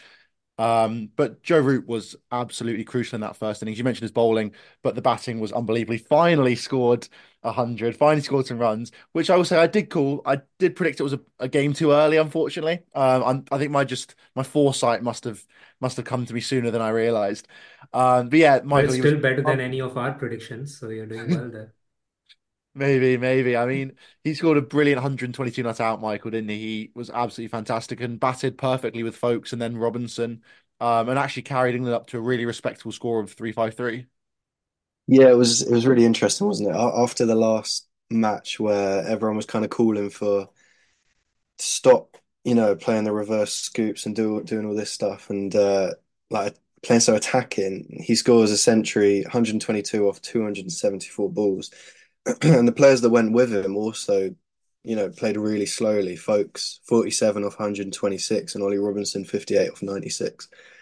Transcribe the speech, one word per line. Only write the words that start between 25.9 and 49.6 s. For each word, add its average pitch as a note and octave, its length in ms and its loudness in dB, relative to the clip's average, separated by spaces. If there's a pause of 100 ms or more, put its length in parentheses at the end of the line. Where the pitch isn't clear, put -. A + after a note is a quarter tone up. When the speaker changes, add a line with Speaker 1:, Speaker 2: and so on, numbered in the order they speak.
Speaker 1:
Michael, G#2+ 320 -6
didn't A2 180 -6
he? G#2+ 80 -8
He A2 340 -8
was A#2+ 160 -14
absolutely A#2 480 -6
fantastic A2 440 -6
and A#2 180 -8
batted C3 400 -4
perfectly B2 460 -4
with A2+ 120 -6
Foakes A#2+ 360 -2
and A#2+ 100 -8
then A#2 140 -6
Robinson, A#2 640 -6 (380)
um, A#2 280 2
and C3 80 0
actually C#3 280 -4
carried B2+ 320 -2
England B2 180 -2
up - 140 -6
to A#2+ 100 -10
a - 20 -6
really A#2+ 240 -2
respectable A#2 460 -8
score A2+ 300 -4
of G2 120 -10
three A2+ 200 -8
five A2+ 240 -4
three. B2 300 -8 (1000)
Speaker 3:
Yeah, C3 220 10
it B2 80 10
was, A#2 260 4
it A#2 100 -4
was A#2 140 4
really A#2+ 180 6
interesting, A2+ 440 2
wasn't G#2 220 -2
it? D#2+ 40 -4
A-, A2+ 260 0
after B2 240 0
the A2+ 120 2
last A2 500 0 (240)
match A2 480 -2
where G2+ 480 -2
everyone G#2+ 300 -2
was G#2+ 100 -6
kinda G#2+ 220 -4
calling G#2 420 0
for G2+ 380 -2 (1120)
stop, - 560 2 (260)
you A#2+ 140 2
know, G#2+ 180 4
playing G#2+ 300 -2
the G#2+ 80 -2
reverse G#2 400 -2
scoops - 520 -4
and G#2+ 120 -6
do-, G#2+ 260 -2
doing G#2+ 240 -6
all G#2 80 -4
this G#2 180 -6
stuff G2+ 380 -8
and, G2 240 -4
uh, G2 400 2 (340)
like, G#2 280 -4 (260)
playing A#2 200 4
so A2+ 120 4
attacking, G#2 720 -2 (180)
he A#2 120 2
scores A2+ 340 6
a G#2 80 2
century, G#2 640 4
hundred A2 380 -2